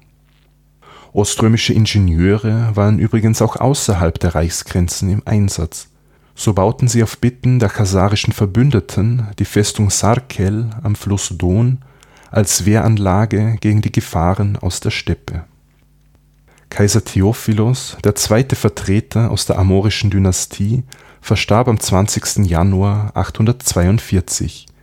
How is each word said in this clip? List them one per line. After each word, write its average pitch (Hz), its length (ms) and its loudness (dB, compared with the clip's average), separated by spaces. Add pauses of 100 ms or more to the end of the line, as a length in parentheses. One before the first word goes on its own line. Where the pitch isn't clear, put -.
(1120)
Oströmische 110 640 2
Ingenieure 107 1000 2
waren 104 220 2
übrigens 113 460 2
auch - 120 0
außerhalb 95 640 0
der 87 140 0
Reichsgrenzen 87 800 -2
im 98 140 -2
Einsatz. 101 640 -2 (440)
So - 200 -2
bauten 104 340 2
sie 117 160 2
auf - 160 -4
Bitten 123 400 0
der 107 100 2
chasarischen 101 640 0
Verbündeten 113 920 0 (100)
die 101 80 -2
Festung 101 460 0
Sarkel 110 800 -2 (100)
am 104 140 -2
Fluss - 420 -4
Don 113 460 0 (480)
als 101 340 0
Wehranlage 107 960 2
gegen 104 220 2
die - 80 -2
Gefahren 98 640 0
aus - 220 -4
der - 100 -6
Steppe. - 540 -6 (1300)
Kaiser 104 360 2
Theophilos, 110 960 0
der 104 120 2
zweite 123 400 0
Vertreter - 720 -2
aus - 160 -4
der - 140 -2
amorischen 98 500 2
Dynastie, 98 720 0 (400)
verstarb 113 460 0
am 113 120 2
zwanzigsten - 640 0
Januar 98 680 0
achthundertzweiundvierzig, - 1500 -2 (160)